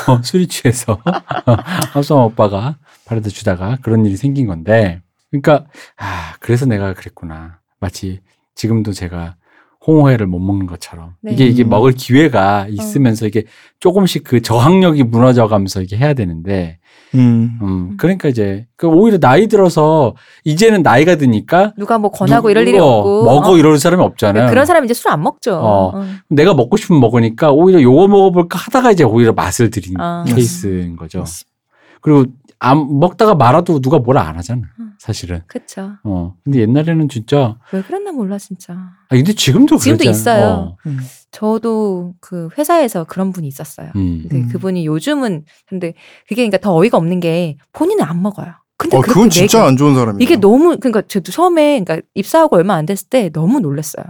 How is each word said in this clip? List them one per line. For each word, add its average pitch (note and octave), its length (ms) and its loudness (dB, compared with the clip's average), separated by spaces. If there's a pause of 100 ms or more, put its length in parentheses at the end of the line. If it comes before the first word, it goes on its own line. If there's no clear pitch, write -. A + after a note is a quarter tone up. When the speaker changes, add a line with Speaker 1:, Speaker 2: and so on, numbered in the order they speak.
Speaker 1:
<laughs> B2 180 2
술이 F3+ 240 -2
취해서 - 580 -4
<laughs> - 420 -6 (460)
합성 C#3+ 320 0
오빠가 A2+ 520 -2 (300)
바래다 G#2+ 240 -6
주다가 F#2 520 -6
그런 A2 220 0
일이 G2 120 -2
생긴 C#3 300 -2
건데 F2+ 540 -2 (300)
그러니까 C#3+ 340 0 (320)
아, F2 440 -12
그래서 B2 260 -2
내가 G2 260 -2
그랬구나. E2 680 -18 (220)
마치 F#2 400 -10 (340)
지금도 G#2+ 380 -4
제가 F2 440 -12 (480)
홍어회를 C3+ 440 4
못 F2+ 100 -4
먹는 F#2+ 280 -4
것처럼 E2+ 560 -18
Speaker 2:
네. A2 100 -10
Speaker 1:
이게, B2+ 140 2
이게 A#2+ 180 2
Speaker 3:
음. A2 40 0
Speaker 1:
먹을 A2 220 2
기회가 A#2+ 800 0
Speaker 2:
어. - 20 -12
Speaker 1:
있으면서 A2+ 560 -2
이게 G#2 160 -2 (380)
조금씩 F3+ 420 0
그 A#2+ 180 0
저항력이 D3+ 600 2
무너져가면서 A2+ 800 2
이게 F#2+ 140 -8
해야 C#3+ 180 0
되는데 F2 640 -6 (380)
Speaker 3:
음. - 20 6
Speaker 1:
음, A#2 480 2
Speaker 2:
음. F#2+ 300 -6
Speaker 1:
그러니까 F3 320 -2
이제 G#2 380 -4 (100)
그 E3+ 100 -4
오히려 F#3 320 4
나이 C#3+ 300 4
들어서 D#3+ 680 2 (300)
이제는 F#3 380 2
나이가 C#3+ 340 4
드니까 D3+ 600 0
Speaker 2:
누가 G3+ 220 -2
뭐 G#3 140 -2
권하고 A3+ 340 0
Speaker 1:
누-, G#3 60 4
Speaker 2:
이럴 A#3 160 2
일이 G3+ 100 4
Speaker 1:
어, E3+ 60 6
Speaker 2:
없고. G3+ 400 2
Speaker 1:
먹어 F#3+ 300 4
Speaker 2:
어. E3 40 6
Speaker 1:
이럴 D3+ 220 6
사람이 F3 240 2
없잖아요. A2 460 0
Speaker 2:
그런 C#4 160 2
사람 E4 180 2
이제 A#3 100 -2
술 - 160 -4
안 D#3+ 100 -2
먹죠. G#3+ 360 -4
Speaker 1:
어, G2 420 0
Speaker 2:
어. G2 60 -8 (240)
Speaker 1:
내가 D#3+ 260 4
먹고 C3+ 220 2
싶으면 D#3+ 240 2
먹으니까 A#2 500 2
오히려 E3+ 320 4
요거 C3+ 240 6
먹어볼까 F#3+ 540 2
하다가 B3+ 320 2
이제 E3 100 2
오히려 A2+ 300 4
맛을 A2 380 -2
들인 F#2 280 -8
Speaker 2:
아. - 300 -6
Speaker 1:
케이스인 G2 680 -2
거죠. E2 260 -14
Speaker 3:
맞습니다. - 300 -14 (500)
Speaker 1:
그리고 C#3+ 260 4 (380)
안, C#3 360 0
먹다가 G3 340 2
말아도 D3 460 2
누가 C3+ 180 2
뭐라 B2 300 0
안 D#2 100 -10
하잖아, A#2 240 -8 (160)
Speaker 2:
음. A3 220 -16
Speaker 1:
사실은. F2 480 -10
Speaker 2:
그쵸. G3 460 -14 (100)
Speaker 1:
어, F#2 300 -8 (100)
근데 C#3 160 0
옛날에는 D3+ 480 0
진짜 A#2+ 480 -2 (160)
Speaker 2:
왜 F#3+ 100 -6
그랬나 G4 300 -10
몰라, G3+ 260 -8
진짜. F#3 360 -18
Speaker 1:
아, F3+ 420 -6
근데 D#3+ 160 2
지금도 G#3+ 460 2
Speaker 2:
지금도 D#4+ 260 0
Speaker 1:
그러지 - 40 2
않-, - 60 4
Speaker 2:
있어요. G#3 320 0
Speaker 1:
어. F2 300 -4 (100)
Speaker 3:
음. C3+ 140 -6 (320)
Speaker 2:
저도 G#3+ 880 -4
그 E3+ 360 -12
회사에서 D4 460 -2
그런 F#3+ 300 -6
분이 E3 160 -10
있었어요. D3+ 480 -16
Speaker 1:
음. F2 320 -2
Speaker 2:
근데 C3+ 160 -4
Speaker 3:
음. A#2+ 80 -4
Speaker 2:
그분이 F3+ 340 -4
요즘은, F3 580 -4 (240)
근데 F3 260 -10 (340)
그게 A#3+ 140 -4
그러니까 G3 160 0
더 G3+ 180 -2
어이가 A#3 220 2
없는 F3 200 -2
게 E3 380 -4 (160)
본인은 F#4 320 -2
안 E3+ 180 -6
먹어요. G3+ 240 -8 (300)
근데 - 200 -2
Speaker 3:
어, C3+ 40 4
Speaker 2:
그렇게 G#3 140 0
Speaker 3:
그건 A3 160 4
진짜 F#3+ 280 2
Speaker 2:
먹여. F3+ 100 4
Speaker 3:
안 C3 80 2
좋은 C#3+ 200 2
사람이에요. A2 240 -2
Speaker 2:
이게 C#4+ 160 2
너무, A#3+ 420 4
그러니까 A3 300 -2
저도 F#3 240 -8
처음에, D4+ 520 0
그러니까 E3 300 -6
입사하고 D4+ 420 2
얼마 F3 180 2
안 D#3 120 -2
됐을 G3 220 -8
때 A#3 240 -2
너무 E3 260 0
놀랐어요. D3+ 520 -6